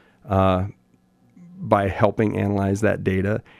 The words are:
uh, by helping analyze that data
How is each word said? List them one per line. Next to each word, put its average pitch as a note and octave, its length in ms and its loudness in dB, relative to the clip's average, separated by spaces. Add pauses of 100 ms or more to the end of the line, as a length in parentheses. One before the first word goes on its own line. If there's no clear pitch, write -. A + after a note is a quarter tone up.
(300)
uh, F#2+ 380 2 (920)
by G#2+ 280 0
helping G2+ 500 0
analyze G2+ 440 0
that G2 220 0
data F#2+ 380 -2 (180)